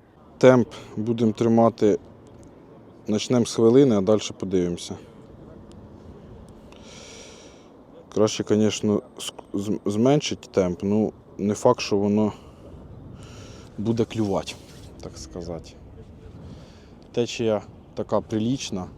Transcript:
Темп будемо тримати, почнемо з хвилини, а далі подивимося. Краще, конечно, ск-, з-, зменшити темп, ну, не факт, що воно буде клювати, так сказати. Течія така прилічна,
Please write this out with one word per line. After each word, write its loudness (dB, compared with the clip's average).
Темп 8
будемо 0
тримати, 4
почнемо 0
з -8
хвилини, 6
а 2
далі 4
подивимося. -2
Краще, 2
конечно, 2
ск-, -14
з-, -4
зменшити 0
темп, 0
ну, 0
не -2
факт, 2
що -2
воно 0
буде 0
клювати, -4
так -14
сказати. -12
Течія -2
така -2
прилічна, -4